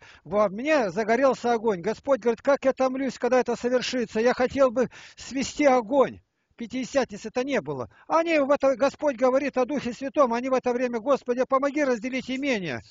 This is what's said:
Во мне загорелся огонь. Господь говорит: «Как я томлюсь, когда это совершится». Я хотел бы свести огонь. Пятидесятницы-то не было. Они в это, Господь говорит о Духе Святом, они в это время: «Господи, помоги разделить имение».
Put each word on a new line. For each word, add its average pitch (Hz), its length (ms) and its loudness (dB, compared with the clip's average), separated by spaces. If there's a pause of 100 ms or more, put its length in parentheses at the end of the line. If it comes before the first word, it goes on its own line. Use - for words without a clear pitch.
(240)
Во 202 240 0
мне 240 420 0
загорелся 233 640 0
огонь. 214 300 0
Господь 220 400 -2
говорит: 226 200 0
«Как 277 220 2
я 262 80 2
томлюсь, 262 480 -2
когда 247 220 2
это 233 160 -2
совершится». 240 640 -2
Я 247 120 4
хотел 254 380 2
бы 226 180 0 (280)
свести - 480 -4
огонь. 220 560 2 (340)
Пятидесятницы-то 240 880 -4
не 269 160 -2
было. 131 300 -6 (180)
Они 330 320 2
в 269 120 0
это, 269 260 2
Господь 269 400 0
говорит 262 400 2
о 254 80 2
Духе 247 260 -4
Святом, 269 400 0
они 247 160 -2
в 262 60 0
это 247 180 0
время: 240 300 -2
«Господи, 247 420 0
помоги 277 400 0
разделить 247 480 -4
имение». 220 600 -4